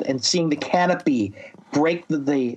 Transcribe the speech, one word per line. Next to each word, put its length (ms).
and 180
seeing 260
the 60
canopy 800
break 320
the, 100
the, 400